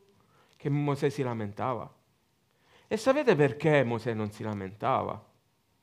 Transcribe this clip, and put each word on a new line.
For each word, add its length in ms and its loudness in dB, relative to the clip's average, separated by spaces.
che 140 -6
Mosè 400 0
si 140 -4
lamentava? 680 -6
E 100 -2
sapete 380 4
perché 480 4
Mosè 300 -2
non 180 -4
si 120 -14
lamentava? 800 -4